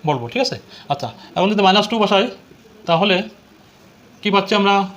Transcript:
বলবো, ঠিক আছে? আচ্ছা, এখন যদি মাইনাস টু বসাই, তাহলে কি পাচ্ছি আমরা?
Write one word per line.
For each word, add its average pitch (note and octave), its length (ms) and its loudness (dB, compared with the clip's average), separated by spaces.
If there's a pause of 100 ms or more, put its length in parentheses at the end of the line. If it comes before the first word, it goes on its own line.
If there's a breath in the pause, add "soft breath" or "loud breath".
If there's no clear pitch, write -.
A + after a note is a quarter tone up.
বলবো, B2+ 240 -2
ঠিক - 140 -4
আছে? - 100 -8 (360 loud breath)
আচ্ছা, C3 160 -6 (280 loud breath)
এখন F3+ 160 2
যদি G3+ 140 0
মাইনাস G3 240 4
টু A#3 120 -2
বসাই, G3+ 220 2 (640)
তাহলে F3+ 280 2 (1040)
কি G#3 120 -2
পাচ্ছি G3 260 0
আমরা? G3+ 140 2 (220)